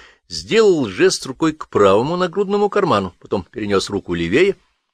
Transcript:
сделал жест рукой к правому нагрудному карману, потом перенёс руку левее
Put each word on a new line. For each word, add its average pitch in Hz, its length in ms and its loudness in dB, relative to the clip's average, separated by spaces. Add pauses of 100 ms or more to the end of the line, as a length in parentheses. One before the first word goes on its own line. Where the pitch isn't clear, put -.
(280)
сделал 147 580 2
жест 135 400 0
рукой 156 260 -2
к - 160 -18
правому 107 480 2
нагрудному 196 520 -2
карману, 120 520 0
потом 101 240 -6
перенёс 101 440 -4
руку 95 260 -6
левее 104 420 0 (380)